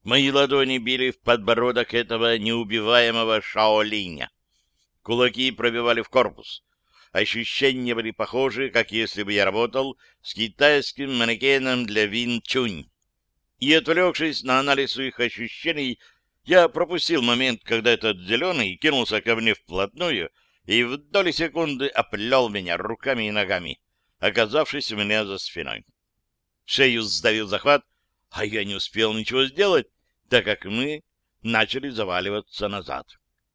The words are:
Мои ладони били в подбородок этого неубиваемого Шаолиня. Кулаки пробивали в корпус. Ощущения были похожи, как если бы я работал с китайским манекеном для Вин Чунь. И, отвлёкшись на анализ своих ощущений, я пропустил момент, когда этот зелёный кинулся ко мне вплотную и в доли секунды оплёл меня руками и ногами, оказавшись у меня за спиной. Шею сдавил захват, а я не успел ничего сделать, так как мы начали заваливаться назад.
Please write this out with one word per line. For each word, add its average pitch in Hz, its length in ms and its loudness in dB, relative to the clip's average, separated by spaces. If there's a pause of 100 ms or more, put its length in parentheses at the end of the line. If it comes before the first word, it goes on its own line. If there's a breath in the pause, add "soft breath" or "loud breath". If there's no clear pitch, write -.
Мои 135 280 2
ладони 135 460 4
били 127 340 -2
в - 80 -10
подбородок 117 720 2
этого 117 440 0
неубиваемого 113 1040 2
Шаолиня. 107 880 0 (720)
Кулаки 123 500 0
пробивали 117 500 0
в - 80 -8
корпус. - 540 -2 (500 soft breath)
Ощущения 120 800 0
были 113 160 -4
похожи, 117 640 -4
как 113 200 0
если 107 300 -2
бы 104 120 -4
я 101 120 4
работал 120 540 -2 (240 soft breath)
с - 100 -14
китайским 139 800 0
манекеном 123 720 0
для 107 220 0
Вин 117 340 -4
Чунь. 107 480 -4 (680)
И, 135 120 0
отвлёкшись 160 720 2
на 127 180 2
анализ 139 340 0
своих 131 260 -6
ощущений, 123 800 -4 (440 soft breath)
я 170 240 6
пропустил 165 540 0
момент, 120 420 2
когда 117 280 2
этот 110 260 0
зелёный 113 600 -2
кинулся 120 440 0
ко 117 140 0
мне 113 180 0
вплотную 101 800 -4 (340)
и 113 180 2
в 123 140 -4
доли 175 320 0
секунды 147 560 -2
оплёл 117 640 0
меня 90 280 -4
руками 110 500 -4
и 107 40 -4
ногами, 92 480 -4 (380)
оказавшись 113 760 0
у 107 60 -6
меня 107 260 0
за 98 140 -6
спиной. 64 480 -10 (800)
Шею 123 380 2
сдавил 107 440 0
захват, 127 360 2 (480)
а - 120 -6
я 104 220 -4
не 101 80 -6
успел 107 400 -2
ничего 120 320 0
сделать, 180 400 2 (440)
так 104 160 4
как 104 200 -2
мы 135 380 -4 (400)
начали 117 460 -2
заваливаться 101 800 -4
назад. - 360 -8 (500)